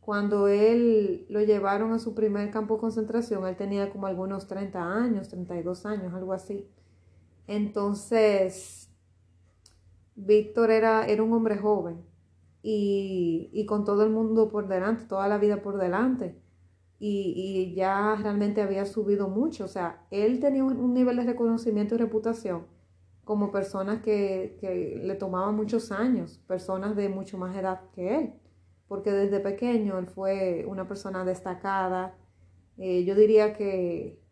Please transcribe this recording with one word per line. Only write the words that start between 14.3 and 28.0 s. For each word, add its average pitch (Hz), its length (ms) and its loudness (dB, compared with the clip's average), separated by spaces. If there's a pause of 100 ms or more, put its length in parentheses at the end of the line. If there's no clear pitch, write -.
por 208 180 -4
delante, 196 380 -2
toda 196 220 -2
la 208 100 2
vida 202 240 2
por 202 160 -6
delante. 196 640 -2 (560)
Y, 202 380 -2
y 185 400 -4
ya 196 400 2
realmente 208 460 0
había 196 240 -2
subido 202 440 0
mucho. 220 360 -2
O 185 40 -10
sea, 170 400 -8
él 220 300 2
tenía 269 240 2
un, 262 160 0
un 247 140 2
nivel 247 240 4
de 247 60 0
reconocimiento 226 720 0
y - 40 0
reputación 214 680 -2 (580)
como 202 280 0
personas 196 500 -4
que, 196 580 -2
que 180 440 -6
le 190 120 -4
tomaban 190 400 -2
muchos 214 360 -2
años, 202 560 -2
personas 190 480 -4
de 202 140 0
mucho 190 280 -8
más 185 180 -6
edad 190 260 -4 (120)
que 190 240 -2